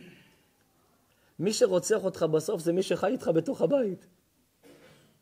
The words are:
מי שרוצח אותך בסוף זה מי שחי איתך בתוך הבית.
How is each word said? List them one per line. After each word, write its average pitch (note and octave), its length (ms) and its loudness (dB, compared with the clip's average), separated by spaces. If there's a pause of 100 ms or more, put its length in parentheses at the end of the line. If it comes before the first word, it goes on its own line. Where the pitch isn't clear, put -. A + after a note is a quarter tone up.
(1400)
מי F#3+ 140 -2
שרוצח F#3+ 520 2
אותך F#3 180 -2
בסוף D#3+ 380 0
זה E3+ 120 0
מי F3+ 100 0
שחי - 240 -2
איתך A3+ 280 -2
בתוך E3 280 0
הבית. A#3+ 440 0 (1160)